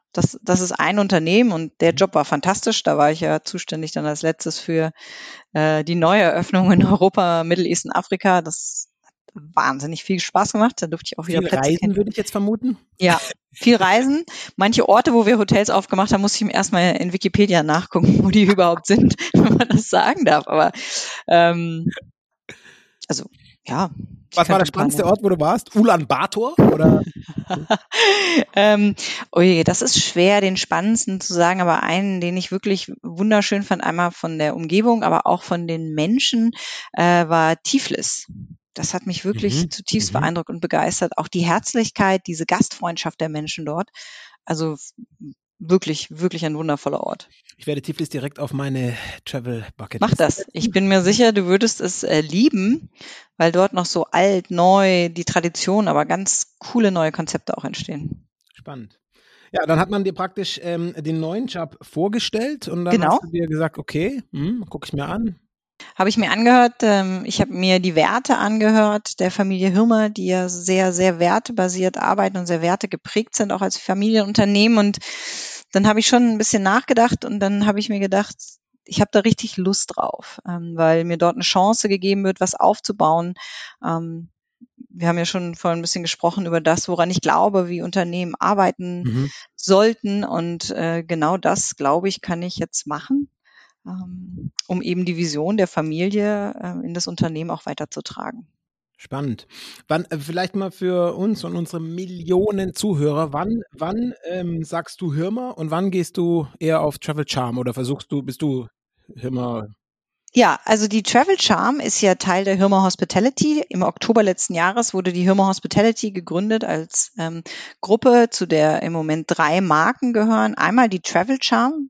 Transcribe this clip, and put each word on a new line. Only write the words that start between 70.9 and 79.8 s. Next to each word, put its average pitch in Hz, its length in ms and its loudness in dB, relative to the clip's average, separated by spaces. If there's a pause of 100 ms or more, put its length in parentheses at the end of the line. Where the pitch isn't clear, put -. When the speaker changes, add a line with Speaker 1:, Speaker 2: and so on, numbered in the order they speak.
Speaker 1:
sehr 175 280 2
wertebasiert 185 800 0
arbeiten 196 400 0
und 180 100 -6
sehr 170 140 -2
wertegeprägt 190 720 -2
sind, 202 160 -2
auch 185 100 -4
als 190 160 -2
Familienunternehmen. 208 1000 2
Und 202 180 2 (720)
dann 202 160 4
habe 214 120 2
ich 220 80 2
schon 247 220 6
ein 220 80 0
bisschen 214 260 0
nachgedacht 233 640 2
und 208 140 -6
dann 202 280 0
habe 202 120 2
ich 208 100 -4
mir 202 100 -2
gedacht, 196 360 -2 (500)
ich - 160 0
habe 202 120 0
da 214 60 6
richtig - 380 0
Lust 190 380 -2